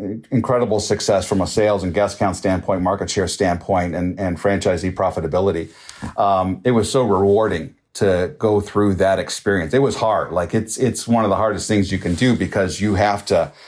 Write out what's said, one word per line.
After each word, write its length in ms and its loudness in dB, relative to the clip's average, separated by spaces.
incredible 480 0
success 480 0
from 140 2
a 60 -2
sales 360 2
and 100 -4
guest 240 0
count 200 -2
standpoint, 440 -2
market 280 -2
share 180 -2
standpoint, 640 -2
and, 260 -4
and 180 -2
franchisee 560 0
profitability. 760 -2
Um, 460 0
it 80 2
was 180 2
so 140 2
rewarding 720 2
to 420 2
go 240 2
through 340 0
that 240 2
experience. 540 -2
It 80 4
was 140 0
hard. 360 0
Like, 220 -2
it's, 240 -4
it's 300 -2
one 180 2
of 40 2
the 60 2
hardest 320 0
things 240 0
you 60 0
can 180 -2
do 200 2
because 440 -2
you 160 0
have 300 0
to, 260 2